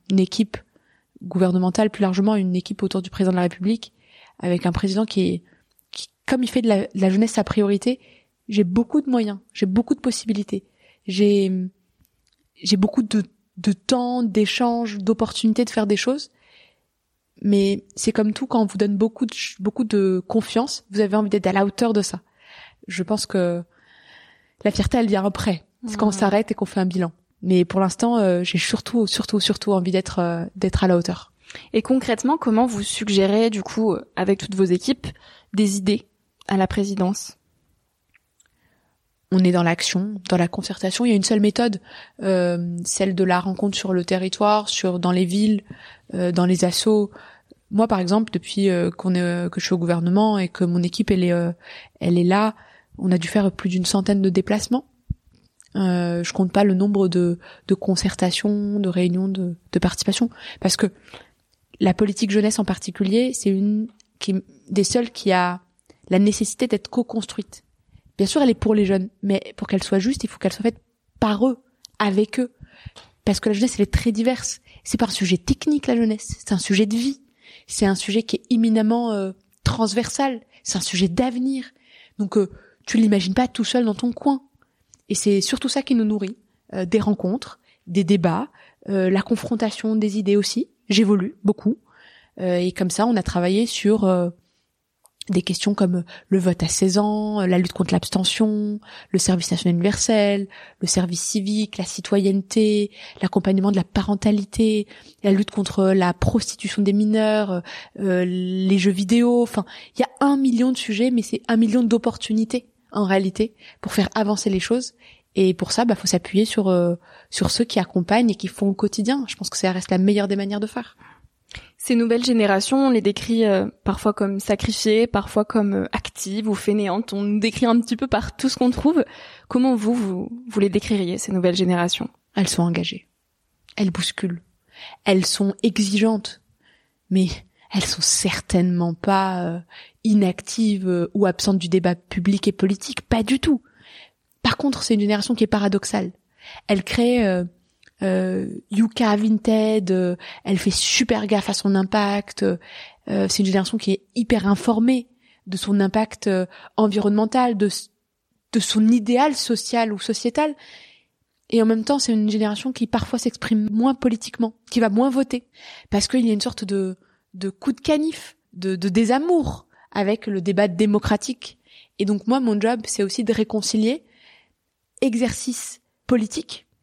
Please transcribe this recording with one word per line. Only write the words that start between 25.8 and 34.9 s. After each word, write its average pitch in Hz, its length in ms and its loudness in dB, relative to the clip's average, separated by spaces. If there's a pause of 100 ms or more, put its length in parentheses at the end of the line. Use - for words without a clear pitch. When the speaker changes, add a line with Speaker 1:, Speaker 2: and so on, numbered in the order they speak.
Speaker 1:
C'est 214 100 -8
quand 214 100 0
on 214 40 4
Speaker 2:
Ouais. 190 60 -2
Speaker 1:
s'arrête 208 340 2
et 214 40 -2
qu'on 202 120 -4
fait - 140 -4
un 185 60 2
bilan. 180 260 -2 (300)
Mais 180 220 4
pour 185 160 0
l'instant, 233 380 0
euh, 180 260 2
j'ai 175 140 -2
surtout, 226 480 -2
surtout, 214 340 -2
surtout 202 320 0
envie 185 180 0
d'être, 185 280 -2
euh, 170 260 -2 (100)
d'être 190 300 0
à 185 40 4
la 180 80 6
hauteur. - 360 -4 (400)
Speaker 2:
Et 220 100 2
concrètement, 262 560 0
comment 233 280 2
vous 208 160 -6
suggérez, 208 680 2
du 208 120 -4
coup, 220 300 -2
euh, - 120 -6 (120)
avec 196 220 0
toutes - 160 -10
vos 190 100 2
équipes, 180 420 0 (460)